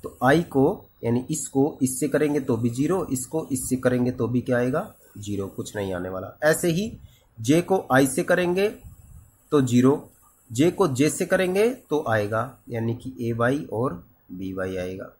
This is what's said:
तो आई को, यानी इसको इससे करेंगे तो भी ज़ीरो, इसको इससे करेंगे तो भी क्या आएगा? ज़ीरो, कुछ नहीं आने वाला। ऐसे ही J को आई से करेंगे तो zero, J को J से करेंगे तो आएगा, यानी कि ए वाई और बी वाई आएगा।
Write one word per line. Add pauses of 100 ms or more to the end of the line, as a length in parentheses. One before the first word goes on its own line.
तो
आई
को, (140)
यानी
इसको
इससे
करेंगे
तो
भी
ज़ीरो,
इसको
इससे
करेंगे
तो
भी
क्या
आएगा? (260)
ज़ीरो,
कुछ
नहीं
आने
वाला।
ऐसे
ही (460)
J
को
आई
से
करेंगे (840)
तो
zero, (400)
J
को
J
से
करेंगे (200)
तो
आएगा, (120)
यानी
कि
ए
वाई (100)
और (380)
बी
वाई
आएगा।